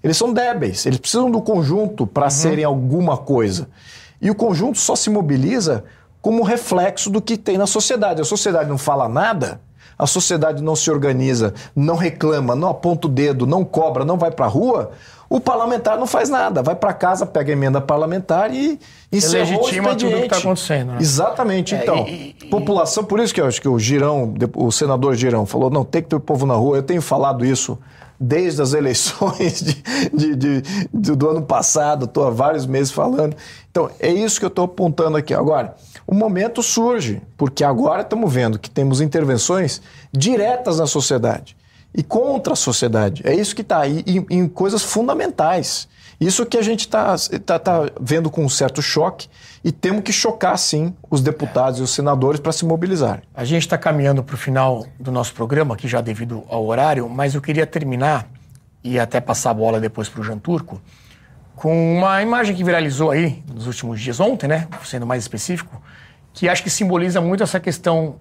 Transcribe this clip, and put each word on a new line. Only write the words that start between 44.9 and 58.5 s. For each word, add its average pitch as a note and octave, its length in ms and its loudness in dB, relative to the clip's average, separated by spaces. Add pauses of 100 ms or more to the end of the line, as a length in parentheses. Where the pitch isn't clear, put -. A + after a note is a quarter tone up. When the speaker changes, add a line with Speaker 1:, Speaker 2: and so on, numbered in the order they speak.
Speaker 1:
Isso F#3 240 2
que A#3 140 -2
a A3 40 2
gente A3 260 -2
tá, G#3 260 2 (320)
tá, E3+ 120 2
tá E3 320 0 (100)
vendo D3+ 300 0
com D3+ 140 -2
um C3+ 40 0
certo C3+ 340 0
choque E3 460 -2 (340)
e E3+ 80 0
temos G3 320 -2
que G#3+ 100 -4
chocar, G3 460 0
sim, D#3+ 340 -2 (160)
os C#3+ 120 2
deputados C3+ 580 0
e C3 40 -4
os B2+ 80 -2
senadores C#3+ 500 2
pra D#3+ 120 -2
se E3+ 120 -4
mobilizarem. E3 580 0 (120)
Speaker 2:
A B2 100 -8
gente D#3+ 240 0
tá E3 100 0
caminhando C#3 460 2
pro C#3 120 -8
final C3 480 0 (140)
do B2+ 140 -8
nosso A#2+ 220 -2
programa, C3 400 0
aqui A#2 120 -8
já A#2+ 140 0
devido A2+ 480 -6
ao A2+ 180 -2
horário, B2 420 2
mas C3+ 260 -2
eu C#3+ 60 -2
queria D#3 260 0
terminar C#3 600 -2 (540)